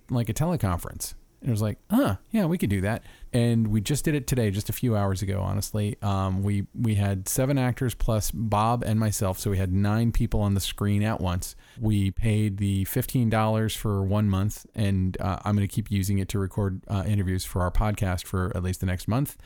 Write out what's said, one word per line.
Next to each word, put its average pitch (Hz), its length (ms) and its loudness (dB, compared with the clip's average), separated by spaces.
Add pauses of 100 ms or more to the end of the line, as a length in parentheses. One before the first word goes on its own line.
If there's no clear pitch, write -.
(120)
like, 120 180 0
a 113 40 -2
teleconference?" 101 840 -2 (260)
And - 80 -4
it 120 40 2
was 107 80 0
like, 107 180 -2 (100)
"Huh, 220 280 2 (120)
yeah, 214 160 2
we 170 140 0
could 120 100 0
do 98 120 2
that." 98 220 -2 (300)
And 117 340 4
we 107 140 2
just 139 240 -2
did 160 80 2
it 143 140 -2
today, 117 240 2
just 101 180 -4
a 110 40 -4
few 120 220 0
hours 98 280 0
ago, 95 180 -2
honestly. 101 600 -2
Um, 95 400 0
we, 101 240 0 (120)
we 113 160 2
had 98 320 0
seven 135 300 0
actors 127 380 0
plus 110 340 0
Bob 110 560 0
and 107 140 2
myself, 101 400 0
so - 100 -2
we 98 80 2
had 92 160 0
nine 104 380 2
people 110 300 2
on 101 120 2
the 98 60 2
screen 101 420 0
at 107 180 0
once. 87 360 -2 (240)
We 104 320 2
paid 107 460 2
the 98 280 0
fifteen 120 460 0
dollars 110 440 2
for 98 280 0
one 104 260 2
month, 98 460 0
and, 95 440 0
uh, 95 240 -2
I'm 104 120 0
gonna 101 120 2
keep - 220 -4
using 98 300 0
it 95 100 -2
to - 80 -2
record, 95 500 -2
uh, 98 200 -2
interviews 92 360 0
for - 200 -4
our 90 80 0
podcast 101 540 0
for 92 300 -2
at 90 60 -4
least 90 200 -4
the - 40 0
next 90 220 -2
month. 127 280 -2 (100)